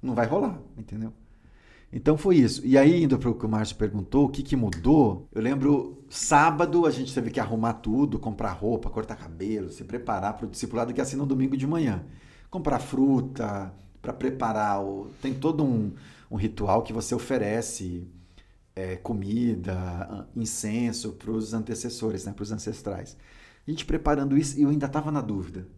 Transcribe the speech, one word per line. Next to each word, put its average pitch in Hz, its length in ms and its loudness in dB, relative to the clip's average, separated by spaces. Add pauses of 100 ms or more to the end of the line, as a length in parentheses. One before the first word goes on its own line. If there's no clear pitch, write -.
não 127 140 -2
vai 117 100 2
rolar, 175 340 0 (160)
entendeu? 110 380 -8 (800)
Então 151 240 2
foi 185 200 4
isso. 127 280 4
E 131 100 6
aí, 160 280 8
indo 131 160 4
pro 120 160 0
que - 100 -6
o 110 40 -2
Márcio 107 260 -2
perguntou, 104 500 2
o 135 40 2
que 139 120 -6
que 135 140 -2
mudou? 107 760 4
Eu - 80 -4
lembro, 135 680 2
sábado 156 800 4
a - 20 6
gente 127 240 -4
teve 113 160 -2
que 120 100 -4
arrumar 113 340 0
tudo, 127 440 0
comprar 107 360 -4
roupa, 110 360 -2
cortar 107 280 -6
cabelo, 95 520 -6
se - 140 -14
preparar 107 520 -4
pro 113 120 -8
discipulado 120 480 -4
que 131 40 -4
é 135 40 2
assim 135 120 -6
no 139 120 -2
domingo 135 280 0
de 135 120 -2
manhã. 143 360 0 (460)
Comprar 147 300 0
fruta, 127 920 0 (300)
pra 127 120 -8
preparar 107 680 0
o... 98 280 -6 (100)
Tem 135 140 -4
todo 151 280 0
um, 113 280 0 (400)
um 113 60 -8
ritual 104 440 2
que - 100 -6
você 113 220 -4
oferece, 107 920 -2 (680)
é, 92 200 -6
comida, 95 1400 -4
incenso 113 800 -4
pros 110 400 -4
antecessores, 110 720 -4
né, 98 80 -6
pros 101 180 -8
ancestrais. 104 640 -8 (520)
A - 40 -12
gente 156 140 -6
preparando 147 520 2
isso - 200 2
e 147 60 6
eu 139 60 6
ainda 143 180 2
tava 147 240 -2
na 147 100 0
dúvida. 92 460 -6 (100)